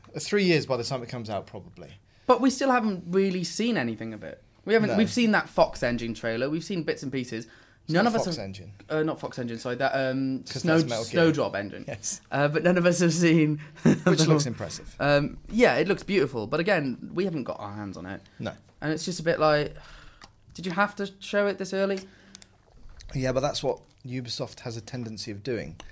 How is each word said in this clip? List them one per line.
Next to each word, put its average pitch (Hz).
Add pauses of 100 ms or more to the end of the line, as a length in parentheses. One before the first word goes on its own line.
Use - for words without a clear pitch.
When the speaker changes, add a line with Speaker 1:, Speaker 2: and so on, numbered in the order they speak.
(160)
Speaker 1:
Uh, 156
three 202
years 156
by 127
the 117
time 127
it 117
comes 113
out, 95
probably. 87 (360)
Speaker 2:
But 240
we 262
still 269
haven't 214
really 185
seen 220
anything 113
of 104
it. - (220)
We 202
haven't. 220
Speaker 1:
No. 196
Speaker 2:
We've 220
seen 233
that 185
Fox -
Engine 120
trailer. 117
We've 165
seen 175
bits 180
and 131
pieces. 123 (380)
Speaker 1:
It's 156
Speaker 2:
None 185
Speaker 1:
not 226
Speaker 2:
of 220
us -
Speaker 1:
Fox 185
Speaker 2:
have, 104
Speaker 1:
Engine. 95 (180)
Speaker 2:
uh, 156
not 156
Fox -
Engine, 117
sorry. 123
That, 135
um, 131
Speaker 1:
'Cause -
Speaker 2:
Snow-, 165
Speaker 1:
that's 151
Metal 117
Gear. -
Speaker 2:
Snowdrop 151
Engine. 101
Speaker 1:
Yes. - (100)
Speaker 2:
Uh, 143
but 151
none 180
of 175
us 175
have 170
seen 160 (120)
<laughs> -
Speaker 1:
Which 160
Speaker 2:
the 160
Speaker 1:
looks 151
impressive. 107
Speaker 2:
Um, 143 (120)
yeah, 214
it 165
looks 196
beautiful. 127
But 143
again, 165
we 175
haven't 160
got -
our 101
hands 101
on 87
it. 95 (160)
Speaker 1:
No. 117 (300)
Speaker 2:
And 151
it's 151
just 175
a 160
bit 160
like, 151 (760)
did 170
you 175
have 202
to 196
show 202
it 190
this 190
early? 196 (1160)
Speaker 1:
Yeah, 131
but 127
that's 143
what 131 (260)
Ubisoft 123
has 117
a 113
tendency 110
of 101
doing. 85 (160)